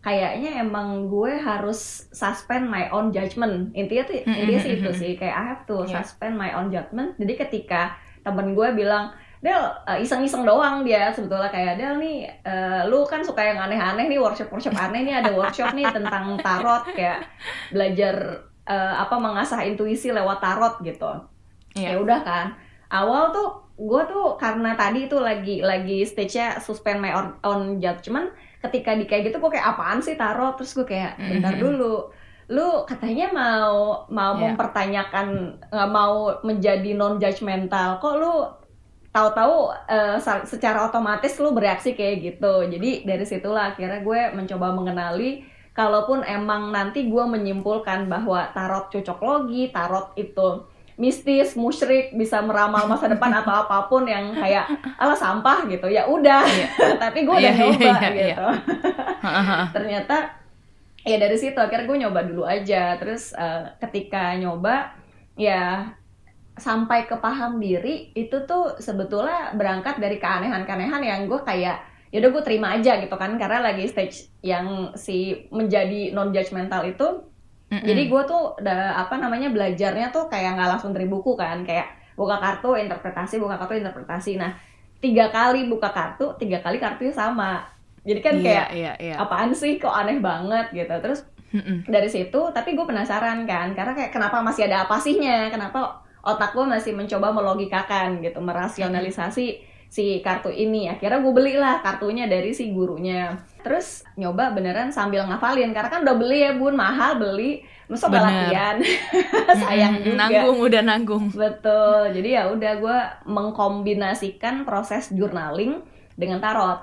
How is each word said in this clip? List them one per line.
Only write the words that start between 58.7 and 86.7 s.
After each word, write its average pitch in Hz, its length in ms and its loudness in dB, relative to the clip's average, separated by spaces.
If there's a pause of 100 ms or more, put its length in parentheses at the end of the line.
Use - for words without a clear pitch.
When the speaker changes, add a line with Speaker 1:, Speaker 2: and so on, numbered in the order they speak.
Speaker 2:
Heeh, 190 260 2
heeh. 180 260 2
Speaker 1:
Ternyata, 208 400 -2 (920)
ya 220 160 4
dari 208 160 4
situ 269 200 -2
akhirnya 226 320 2
gue 285 140 2
nyoba 185 240 0
dulu 170 180 -4
aja. 185 540 0
Terus, 220 220 -6 (140)
eh, 165 260 -4 (200)
ketika 190 580 -4
nyoba, 185 520 -2 (460)
ya 190 520 0 (680)
sampai 226 520 0
ke 233 140 -2
paham 240 380 -2
diri, 202 560 -2
itu 226 180 -4 (140)
tuh 349 320 0
sebetulnya 214 760 -2
berangkat 196 440 0
dari 202 200 -2
keanehan-keanehan 190 800 -2
yang 196 160 -2 (100)
gue 269 140 0
kayak, 180 320 -2 (360)
"Ya - 100 -2
udah, 254 120 8
gue 302 140 0
terima 214 280 2
aja," 226 260 4
gitu 190 200 -6
kan. 202 180 -4
Karena 214 240 0
lagi 196 240 0
stage - 280 -4 (260)
yang 185 560 -2
si 190 560 -4
menjadi 202 640 0
non-judgmental 190 640 -2 (100)
itu. 269 140 0 (680)
Speaker 2:
Mm-mm. 208 160 -2
Speaker 1:
Jadi 240 220 2
gue 269 160 4
tuh 330 320 -2
udah, 190 480 -2
apa - 160 -6
namanya, 254 320 -2
belajarnya 202 560 0
tuh 320 160 -2
kayak 185 320 -2
nggak 180 100 2 (100)
langsung 202 180 -6
dari 185 100 -2
buku 196 320 0
kan. 175 240 -4
Kayak 175 240 -2 (320)
buka 202 240 0
kartu, 202 320 0
interpretasi, 190 640 -4
buka 202 220 -2
kartu, 185 180 -6
interpretasi. 185 640 -6
Nah, 180 80 -2 (480)
tiga 226 320 6
kali 247 400 4
buka 220 240 -2
kartu, 185 480 -4
tiga 180 160 -2
kali 202 240 -4